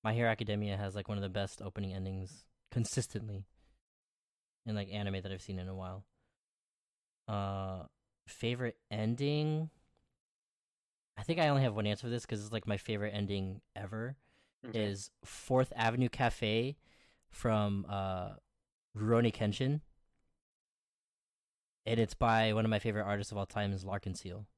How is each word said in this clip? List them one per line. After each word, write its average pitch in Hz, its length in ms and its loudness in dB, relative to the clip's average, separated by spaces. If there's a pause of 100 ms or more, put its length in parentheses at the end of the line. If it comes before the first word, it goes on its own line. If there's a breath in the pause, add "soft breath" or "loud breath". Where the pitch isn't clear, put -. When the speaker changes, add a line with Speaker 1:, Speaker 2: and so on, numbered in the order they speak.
Speaker 1:
My 113 120 2
Hero 117 160 4
Academia 104 480 0
has, 98 160 -4
like, 101 140 -6
one 104 100 -2
of 98 40 0
the 98 60 -2
best 98 320 -2
opening 98 320 -6
endings 95 520 -6 (260)
consistently 107 760 -4 (1200)
in, 110 100 -2
like, 101 160 -2
anime 98 300 0
that 95 120 -6
I've 92 100 -8
seen 95 160 -6
in 90 100 -4
a 95 60 -6
while. 95 320 -8 (1200)
Uh, 98 560 -4 (440)
favorite 120 500 -4 (140)
ending? 147 760 0 (1500)
I - 60 -8
think 165 160 0
I 156 80 6
only 139 140 6
have 117 120 4
one 104 120 2
answer 104 200 0
for 117 40 -2
this 120 140 -2
'cause 104 180 -4
it's, 107 100 -6
like, 113 140 -2
my 104 120 2
favorite 104 340 -2
ending 98 480 -2 (160)
ever 110 400 -6 (480 soft breath)
Speaker 2:
Okay. 113 220 -2
Speaker 1:
is 101 240 -4 (140)
Fourth - 520 2
Avenue 117 320 4
Cafe 117 680 0 (540 soft breath)
from, 104 580 2
uh, 95 480 -4 (600)
Rurouni 117 380 4
Kenshin. 127 460 0 (2000)
And 113 140 2
it's 110 160 2
by 113 380 6
one 110 120 4
of 110 60 4
my 107 80 4
favorite 104 260 0
artists 101 280 -2
of 101 60 -4
all 98 80 -2
time 101 260 0
is 92 120 -4
Larkin 98 300 -4
Seal. 98 320 -10 (120)